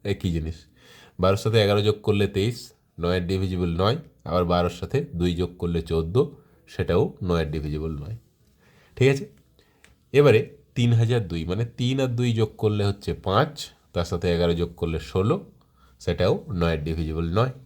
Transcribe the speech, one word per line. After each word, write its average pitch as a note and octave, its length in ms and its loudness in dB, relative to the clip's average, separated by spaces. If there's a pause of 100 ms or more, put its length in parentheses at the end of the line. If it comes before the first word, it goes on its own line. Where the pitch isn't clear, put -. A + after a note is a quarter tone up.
একই G2 320 -2
জিনিস। D#2+ 220 -4 (640)
বারোর F#2+ 240 4
সাথে A2+ 200 2
এগারো G2+ 240 4
যোগ G#2 100 2 (100)
করলে G2+ 180 4 (100)
তেইশ, A#2 220 0 (400)
নয়ের F2 300 0
ডিভিজিবল F2+ 440 0 (100)
নয়, A2+ 160 2 (320)
আবার F2+ 160 2
বারোর F2 340 2
সাথে G#2+ 180 -4 (220)
দুই F2+ 160 2
যোগ F2 160 -2 (100)
করলে E2+ 180 -2 (100)
চোদ্দো, E2 320 0 (480)
সেটাও F2+ 340 0 (240)
নয়ের E2 240 0
ডিভিজিবল D2+ 400 -4 (100)
নয়। A2 160 -10 (800)
ঠিক B2+ 160 4
আছে? C#3+ 120 -4 (880)
এবারে C3 260 6 (360)
তিন A#2+ 140 2 (100)
হাজার A#2 280 2
দুই, E2+ 140 -4 (100)
মানে G#2+ 120 -2 (160)
তিন B2 240 0
আর A#2+ 160 -2
দুই B2 100 2 (100)
যোগ G#2+ 180 2
করলে G#2+ 320 0
হচ্ছে - 220 -4 (160)
পাঁচ, C3 240 2 (400)
তার F2 200 -2
সাথে F2 140 -4 (100)
এগারো E2+ 260 2
যোগ E2+ 180 -2
করলে E2 200 -2 (120)
ষোলো, G#2 240 0 (640)
সেটাও F2+ 320 0 (260)
নয়ের E2 240 2
ডিভিজিবল D#2+ 420 -2 (120)
নয়। C3 160 0 (120)